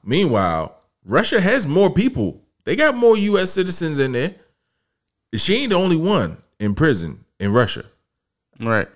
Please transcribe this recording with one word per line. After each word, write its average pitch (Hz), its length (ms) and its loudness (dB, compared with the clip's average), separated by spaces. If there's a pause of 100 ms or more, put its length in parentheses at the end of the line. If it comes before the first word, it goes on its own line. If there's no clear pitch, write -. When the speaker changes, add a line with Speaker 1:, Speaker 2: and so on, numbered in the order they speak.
Speaker 1:
meanwhile, 98 800 0 (240)
Russia 180 360 0
has 202 260 0
more 180 240 2
people. 233 520 -2 (220)
They 160 120 -2
got 294 180 2
more 233 220 4
U 202 220 0
S 185 120 -2
citizens 170 480 -4
in 131 140 0
there. 139 220 -4 (1000)
She 180 220 0
ain't 262 140 -4
the 185 60 2
only 180 200 2
one 156 420 -2 (220)
in 104 140 -2
prison 98 500 -2 (160)
in 101 120 -2
Russia. 120 320 0 (760)
Speaker 2:
Right. 113 360 -2